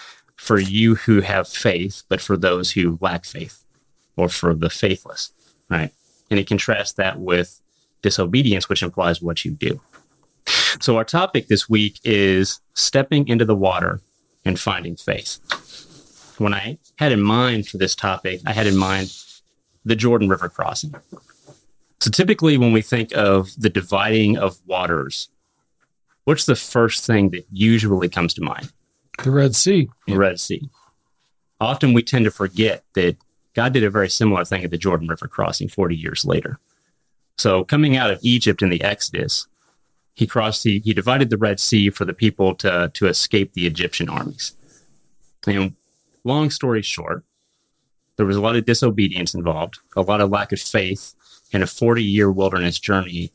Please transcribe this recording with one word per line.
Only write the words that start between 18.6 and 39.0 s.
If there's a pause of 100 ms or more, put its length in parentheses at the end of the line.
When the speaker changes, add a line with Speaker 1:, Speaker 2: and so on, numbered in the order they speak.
Speaker 1:
in
mind (680)
the
Jordan
River
crossing. (1080)
So
typically
when
we
think
of
the
dividing
of
waters, (960)
what's
the
first
thing
that
usually
comes
to
mind? (520)
Speaker 2:
The
Red
Sea. (180)
Speaker 1:
The
Red
Sea. (920)
Often
we
tend
to
forget
that (360)
God
did
a
very
similar
thing
at
the
Jordan
River
crossing
forty
years
later. (800)
So
coming
out
of
Egypt
in
the
Exodus, (680)